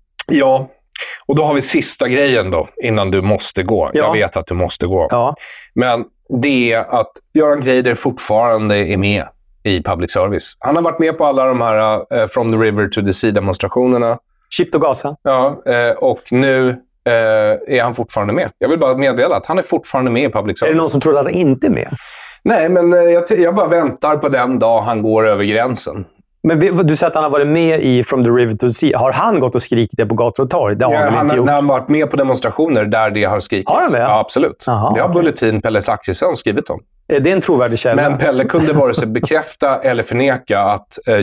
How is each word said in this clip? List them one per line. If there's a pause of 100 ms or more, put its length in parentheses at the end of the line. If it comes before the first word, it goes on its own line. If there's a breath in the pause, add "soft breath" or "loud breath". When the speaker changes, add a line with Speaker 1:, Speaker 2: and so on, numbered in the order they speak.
(280)
Speaker 1:
Ja, (600 loud breath)
och
då
har
vi
sista
grejen
då, (160)
innan
du
måste
gå.
Speaker 2:
Ja.
Speaker 1:
Jag
vet
att
du
måste
gå.
Speaker 2:
Ja. (400 loud breath)
Speaker 1:
Men (360)
det
är (200)
att (220)
Göran
Greider
fortfarande
är
med (380)
i
public
service.
Han
har
varit
med
på
alla
de
här, (240)
eh,
From
the
River
to
the
Sea-demonstrationerna. (320)
Speaker 2:
Ship
to
Gaza.
Speaker 1:
Ja,
eh,
och (120)
nu,
eh,
är
han
fortfarande
med.
Jag
vill
bara
meddela
att
han
är
fortfarande
med
i
public
service.
Speaker 2:
Är
det
någon
som
tror
att
han
inte
är
med? (500 loud breath)
Speaker 1:
Nej,
men,
eh,
jag
t-,
jag
bara
väntar
på
den
dag
han
går
över
gränsen. (380)
Speaker 2:
Men
vi,
du
säger
att
han
har
varit
med
i
From
the
River
to
the
Sea.
Har
han
gått
och
skrikit
det
på
gator
och
torg?
Det
har
Speaker 1:
Ja,
Speaker 2:
han
väl
Speaker 1:
han
Speaker 2:
inte
Speaker 1:
har,
Speaker 2:
gjort?
Speaker 1:
när
han
varit
med
på
demonstrationer
där
det
har
skrikits.
Speaker 2:
Har
han
det?
Speaker 1:
Ja,
absolut.
Speaker 2:
Jaha,
Speaker 1:
Det
har
Speaker 2:
okej.
Speaker 1:
Bulletin
Pelle
Zachrisson
skrivit
om. (340)
Speaker 2:
Är
det
en
trovärdig
källa?
Speaker 1:
Men
Pelle
kunde
vare
sig
bekräfta
<laughs>
eller
förneka
att,
eh,